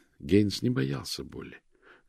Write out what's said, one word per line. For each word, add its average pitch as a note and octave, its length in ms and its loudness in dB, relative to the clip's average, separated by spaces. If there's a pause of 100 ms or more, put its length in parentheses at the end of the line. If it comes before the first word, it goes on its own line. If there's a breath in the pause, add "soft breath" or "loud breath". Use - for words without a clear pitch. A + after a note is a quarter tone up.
(200)
Гейнс G2 420 4
не A#2+ 80 2
боялся C#2 540 -2
боли. - 380 -14 (480 soft breath)